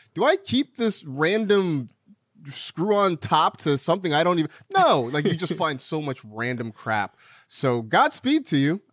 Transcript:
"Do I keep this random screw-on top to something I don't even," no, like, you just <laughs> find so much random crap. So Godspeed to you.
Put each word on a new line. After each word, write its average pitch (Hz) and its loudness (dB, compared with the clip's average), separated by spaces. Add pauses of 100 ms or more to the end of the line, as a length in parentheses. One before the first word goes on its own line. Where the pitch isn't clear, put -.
(140)
"Do 196 0
I 320 4
keep 269 -4
this 226 -2
random 170 0 (640)
screw-on 196 0
top 170 2
to 143 0
something 175 -2
I 156 4
don't 180 2
even," 156 -2 (260)
no, 180 4
like, 151 -2
you 185 0
just 170 -4
<laughs> 160 -4
find 156 -2
so 160 -6
much 143 -8
random 117 -6
crap. 104 -4 (300)
So 120 -2
Godspeed 254 0
to 151 0
you. 151 0 (120)